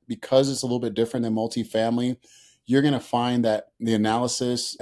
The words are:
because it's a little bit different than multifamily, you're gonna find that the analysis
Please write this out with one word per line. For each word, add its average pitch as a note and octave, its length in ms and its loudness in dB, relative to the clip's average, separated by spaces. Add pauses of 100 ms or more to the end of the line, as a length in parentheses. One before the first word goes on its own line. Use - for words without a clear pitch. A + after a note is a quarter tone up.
because C3+ 440 2
it's C3 140 -6
a - 20 -4
little A#2+ 160 -2
bit A2 140 -4
different A#2 280 0
than A2+ 100 -2
multifamily, A#2 840 -2 (480)
you're C3 160 4
gonna C#3+ 180 2
find B2 460 0
that G#2+ 220 0 (120)
the A2+ 140 0
analysis A#2 880 0